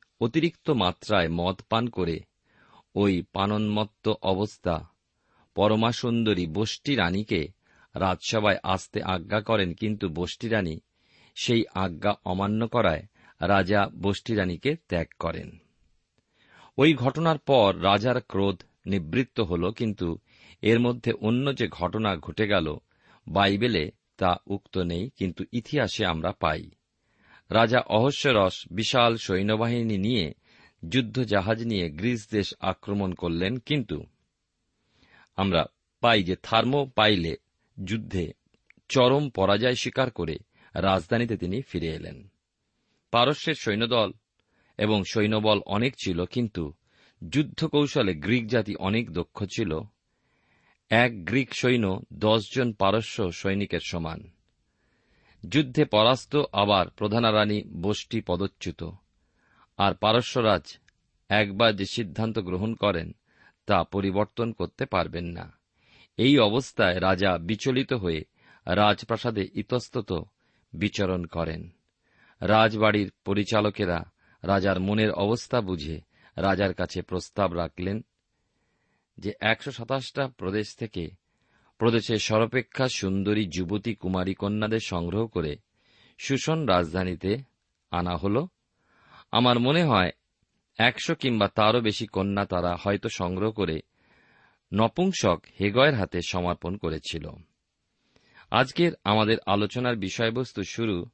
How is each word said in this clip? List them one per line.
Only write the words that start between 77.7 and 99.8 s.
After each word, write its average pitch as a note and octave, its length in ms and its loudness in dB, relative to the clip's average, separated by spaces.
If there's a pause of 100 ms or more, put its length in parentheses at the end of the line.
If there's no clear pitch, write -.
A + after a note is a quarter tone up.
যে G2+ 220 -6
একশো A2+ 300 0
সাতাশটা C3 580 -6
প্রদেশ G#2 480 -6
থেকে F2+ 340 -8 (680)
প্রদেশের A2+ 400 2
সর্বাপেক্ষা A#2 720 0
সুন্দরী G2 580 0
যুবতী F#2 480 -4
কুমারী F#2 400 -2
কন্যাদের G#2+ 460 -2
সংগ্রহ F#2 460 -4
করে D#2 300 -4 (640)
সুসন D3+ 480 -2
রাজধানীতে F#2 760 0 (480)
আনা F2 260 -2
হল। G2+ 300 0 (840)
আমার A#2+ 260 4
মনে D3 260 2
হয় G2 260 4 (680)
একশো B2 360 0
কিংবা A2+ 340 0
তারও A2 320 4
বেশি A2 260 -2
কন্যা G2 380 -2
তারা F2 380 0
হয়তো G2+ 260 0
সংগ্রহ F#2 420 -2
করে E2+ 300 -2 (920)
নপুংসক A2+ 680 2 (180)
হেগয়ের B2 340 4
হাতে F2+ 320 -2
সমর্পণ F2 500 -4
করেছিল। D#2 540 -8 (1200)
আজকের C3 420 2 (120)
আমাদের A2 320 2 (100)
আলোচনার A2 500 0